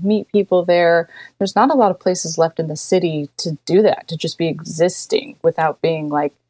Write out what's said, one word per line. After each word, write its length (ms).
meet 260
people 340
there. 440
There's 180
not 160
a 20
lot 160
of 80
places 400
left 220
in 80
the 80
city 640
to 280
do 160
that, 240
to 100
just 220
be 80
existing 960
without 400
being, 260
like, 240